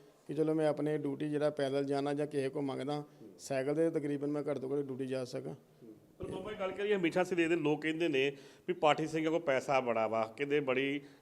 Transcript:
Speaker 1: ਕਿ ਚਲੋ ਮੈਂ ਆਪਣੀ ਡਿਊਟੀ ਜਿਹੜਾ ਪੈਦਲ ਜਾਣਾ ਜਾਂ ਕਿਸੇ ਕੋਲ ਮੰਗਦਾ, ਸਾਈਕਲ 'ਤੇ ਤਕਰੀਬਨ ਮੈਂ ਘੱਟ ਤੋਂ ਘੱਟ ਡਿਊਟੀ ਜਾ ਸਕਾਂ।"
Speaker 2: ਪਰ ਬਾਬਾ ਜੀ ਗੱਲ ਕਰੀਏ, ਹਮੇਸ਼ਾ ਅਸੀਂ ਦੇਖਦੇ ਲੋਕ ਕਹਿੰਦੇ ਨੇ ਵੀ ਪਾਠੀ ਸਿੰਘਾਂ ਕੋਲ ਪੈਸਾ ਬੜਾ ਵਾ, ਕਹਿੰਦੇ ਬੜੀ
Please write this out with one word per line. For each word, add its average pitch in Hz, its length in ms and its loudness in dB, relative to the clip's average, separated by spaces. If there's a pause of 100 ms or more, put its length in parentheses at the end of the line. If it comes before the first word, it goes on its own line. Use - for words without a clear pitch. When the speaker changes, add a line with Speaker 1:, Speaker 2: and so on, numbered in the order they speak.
(280)
Speaker 1:
ਕਿ 156 60 -6
ਚਲੋ 156 200 2
ਮੈਂ 156 140 4
ਆਪਣੀ 147 300 0
ਡਿਊਟੀ 143 320 -2
ਜਿਹੜਾ 147 200 2
ਪੈਦਲ 143 340 0
ਜਾਣਾ 139 300 0
ਜਾਂ 147 140 -2
ਕਿਸੇ 139 220 -2
ਕੋਲ 143 140 -4
ਮੰਗਦਾ, 135 400 -4 (360)
ਸਾਈਕਲ 135 320 -2
'ਤੇ 165 180 4
ਤਕਰੀਬਨ 147 420 -2
ਮੈਂ 147 200 -2
ਘੱਟ 135 60 -2
ਤੋਂ 131 200 -4
ਘੱਟ 143 80 -2
ਡਿਊਟੀ 131 200 -6
ਜਾ 131 200 -2
ਸਕਾਂ।" 139 300 -8 (640)
Speaker 2:
ਪਰ - 80 -8
ਬਾਬਾ 190 240 -8
ਜੀ 196 80 -10
ਗੱਲ 190 120 -2
ਕਰੀਏ, 202 240 2
ਹਮੇਸ਼ਾ 175 260 2
ਅਸੀਂ 180 160 0
ਦੇਖਦੇ 170 180 4
ਲੋਕ 151 260 2
ਕਹਿੰਦੇ 160 260 0
ਨੇ 139 240 4 (360)
ਵੀ 180 60 -2
ਪਾਠੀ 156 340 4
ਸਿੰਘਾਂ 160 240 0
ਕੋਲ 165 100 2
ਪੈਸਾ 135 380 2
ਬੜਾ 113 280 2
ਵਾ, 113 300 0
ਕਹਿੰਦੇ 143 220 2
ਬੜੀ 139 420 0 (200)